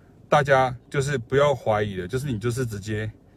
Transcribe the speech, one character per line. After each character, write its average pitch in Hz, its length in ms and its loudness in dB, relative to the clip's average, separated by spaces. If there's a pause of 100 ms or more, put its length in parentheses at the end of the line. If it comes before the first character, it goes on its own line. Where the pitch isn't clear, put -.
(280)
大 147 160 4
家 131 320 4 (140)
就 143 100 -2
是 143 160 -2
不 127 200 -4
要 143 200 4
怀 107 260 0
疑 101 160 -4
了， 90 100 -6
就 123 100 -4
是 131 80 -6
你 120 140 -4
就 120 100 -4
是 123 160 -4
直 107 140 -8
接， 107 300 -6 (280)